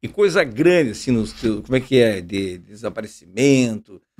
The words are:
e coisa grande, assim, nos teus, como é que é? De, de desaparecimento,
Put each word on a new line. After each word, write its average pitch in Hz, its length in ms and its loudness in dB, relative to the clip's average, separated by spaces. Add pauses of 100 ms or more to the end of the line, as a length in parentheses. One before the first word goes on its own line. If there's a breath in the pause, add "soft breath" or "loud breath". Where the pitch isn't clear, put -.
e - 60 -10
coisa 190 360 2
grande, 151 460 2
assim, 104 200 -6
nos 110 220 0
teus, 107 300 -4
como 127 140 -4
é 131 40 2
que 127 180 2
é? 110 220 2
De, 92 380 -6
de - 0 -
desaparecimento, 107 1400 -4 (200)